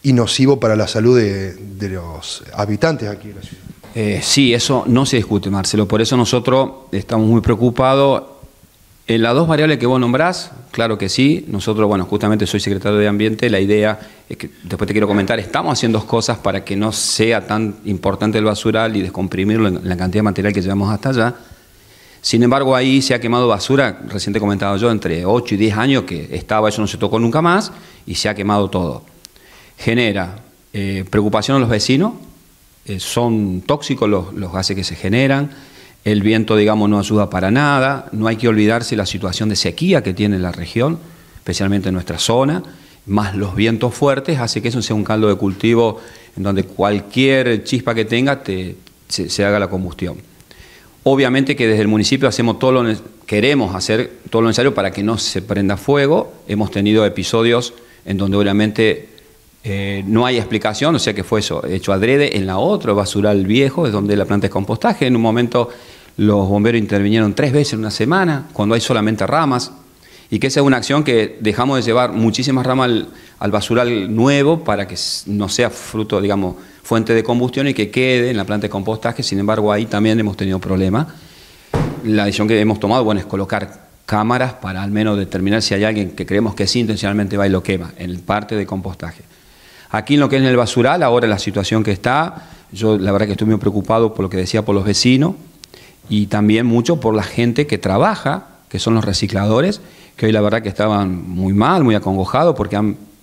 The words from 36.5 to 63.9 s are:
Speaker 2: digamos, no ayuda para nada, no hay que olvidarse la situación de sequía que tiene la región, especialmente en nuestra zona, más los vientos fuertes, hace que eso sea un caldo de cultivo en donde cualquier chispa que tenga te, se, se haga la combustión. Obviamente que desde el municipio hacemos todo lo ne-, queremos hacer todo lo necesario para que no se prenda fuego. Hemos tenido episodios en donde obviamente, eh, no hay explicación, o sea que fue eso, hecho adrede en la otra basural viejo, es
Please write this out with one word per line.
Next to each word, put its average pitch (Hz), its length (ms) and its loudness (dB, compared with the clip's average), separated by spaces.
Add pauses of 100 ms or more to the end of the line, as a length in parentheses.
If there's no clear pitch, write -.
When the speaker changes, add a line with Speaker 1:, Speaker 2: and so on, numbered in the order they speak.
Speaker 2:
digamos, 107 340 4
no 104 80 2
ayuda 101 320 0
para 92 220 0
nada, 135 580 0
no 107 160 -2
hay 113 80 2
que 113 140 0
olvidarse 110 480 2
la 101 100 -2
situación 95 420 -4
de 104 60 -2
sequía 151 480 0
que 95 120 -4
tiene 104 260 0
la 90 100 -2
región, 117 480 -4 (380)
especialmente 98 540 -2
en 92 40 0
nuestra 85 240 -6
zona, 135 420 0 (460)
más 101 300 -2
los 98 180 -4
vientos 113 400 0
fuertes, 139 460 0
hace 113 200 -4
que 113 80 -2
eso 117 140 -2
sea 110 140 -2
un 104 80 0
caldo 107 240 2
de 101 80 2
cultivo 110 640 0 (360)
en 95 60 -8
donde 98 220 0
cualquier 117 1000 0
chispa 117 320 -2
que 113 100 0
tenga 127 380 0
te, 92 320 -6 (320)
se, - 240 -6
se - 140 -2
haga 101 160 2
la 95 80 -2
combustión. 92 480 -6 (880)
Obviamente 135 500 2
que 123 140 2
desde 107 140 4
el 104 60 2
municipio 107 380 2
hacemos 117 320 0
todo 131 140 2
lo 127 100 2
ne-, 110 140 0 (300)
queremos 107 500 0
hacer 110 340 -2 (180)
todo 113 140 0
lo 113 60 4
necesario 120 260 2
para 98 160 -2
que 101 140 -6
no 110 140 0
se - 220 -4
prenda 98 360 -2
fuego. 143 560 0 (160)
Hemos 104 240 -2
tenido 104 340 4
episodios 117 680 0 (300)
en 98 140 -4
donde 98 180 0
obviamente, 104 720 2 (560)
eh, 98 420 -6
no 110 180 2
hay 127 120 0
explicación, 110 580 0
o 135 40 2
sea 107 160 -2
que 98 100 -6
fue 107 160 0
eso, - 260 -6
hecho 92 260 -2
adrede 127 440 2
en 98 100 -2
la 92 120 -2
otra 151 340 0
basural 101 520 2
viejo, 135 420 2
es 113 60 0